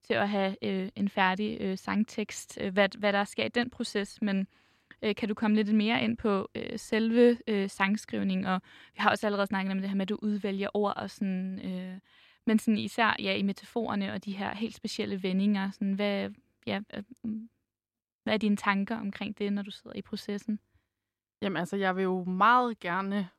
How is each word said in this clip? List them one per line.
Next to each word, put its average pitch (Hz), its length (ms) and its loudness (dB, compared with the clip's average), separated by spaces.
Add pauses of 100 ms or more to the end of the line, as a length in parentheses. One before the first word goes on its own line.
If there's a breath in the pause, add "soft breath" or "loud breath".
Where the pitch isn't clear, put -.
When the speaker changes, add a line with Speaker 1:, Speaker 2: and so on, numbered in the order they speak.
Speaker 1:
til - 100 -2
at 214 160 2
have, 196 320 0
øh, 190 340 -2
en 202 140 0
færdig, 202 520 0
øh, 190 160 -2
sangtekst, - 840 -4
øh, 190 120 -2
hvad, 196 240 4
hvad 208 160 2
der 202 100 4
sker 220 220 -4
i 220 40 0
den 240 200 0
proces, - 520 -6
men, 196 260 0 (540 soft breath)
øh, 214 140 0
kan 214 140 -4
du 214 60 0
komme 214 200 2
lidt 214 200 4
mere 220 280 2
ind 233 140 0
på, 202 380 0
øh, - 240 -8
selve, 233 580 6 (100)
øh, 196 220 0
sangskrivning? 196 760 0
Og 185 140 0 (320 loud breath)
vi - 60 -20
har 208 100 6
også 208 180 2
allerede 202 200 0
snakket 190 240 -2
om 190 80 -2
det 190 100 -4
her 196 60 -2
med, 196 100 2
at 185 40 -10
du 214 120 -2
udvælger 196 520 -2
ord 208 240 2
og 202 120 -6
sådan, 190 560 -4
øh, 185 340 -8 (460 soft breath)
men 220 140 4
sådan 214 180 2
især, 220 420 2
ja, 196 180 0
i 208 60 0
metaforerne 202 680 -2
og 190 120 -6
de 208 60 -6
her 196 240 -4
helt 220 200 -6
specielle 202 480 -6
vendinger, 196 480 2
sådan 196 220 -2
hvad, 196 360 0 (380)
ja, 202 140 -4 (120)
øh, 208 100 -8 (200)
mm, 220 260 -6 (720)
hvad 214 100 0
er 220 40 2
dine 208 200 2
tanker 196 420 0
omkring 202 380 -8
det, 202 160 -2
når 202 80 -2
du 202 100 -10
sidder - 240 -16
i 202 60 -8
processen? 208 580 -6 (840)
Speaker 2:
Jamen, 196 160 -2
altså, 175 200 -2
jeg 185 180 2
vil 190 80 0
jo 185 200 0
meget 220 560 4
gerne 190 600 -2